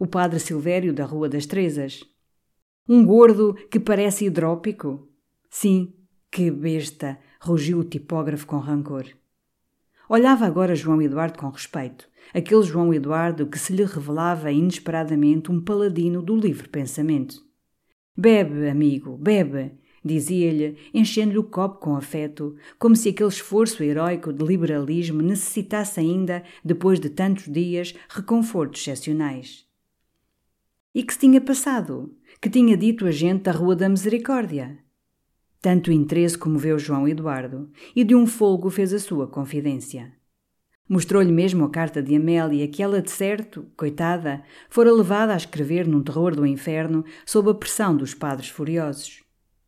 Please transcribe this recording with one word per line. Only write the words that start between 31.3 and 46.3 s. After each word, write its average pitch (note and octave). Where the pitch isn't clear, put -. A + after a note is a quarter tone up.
passado? B3+
Que G#3
tinha A#3
dito G#3+
a E3
gente F3
da F#3+
Rua F3
da F#3+
Misericórdia? G3
Tanto F3+
interesse E3
comoveu D#3
João C#3+
Eduardo, C#3+
e B3
de A3
um A#3+
folgo F#3+
fez F#3+
a G#3
sua D3+
confidência. C#3
Mostrou-lhe F#3
mesmo F3
a D3
carta D#3
de C#3+
Amélia, D#3
que D3
ela, G3+
de G3
certo, G3+
coitada, D3+
fora A#3
levada G#3+
a F#3
escrever E3
num D3
terror D#3